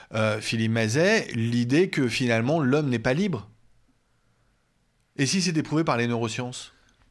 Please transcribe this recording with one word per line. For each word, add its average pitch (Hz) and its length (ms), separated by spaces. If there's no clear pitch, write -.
euh, 107 280
Philippe 113 320
Mazet, 151 600
l'idée 120 560
que 139 180
finalement 120 520
l'homme 143 300
n'est 117 100
pas 127 140
libre. 160 340
Et 143 100
si 185 160
c'était 165 220
prouvé 156 200
par 147 140
les 117 80
neurosciences ? 120 680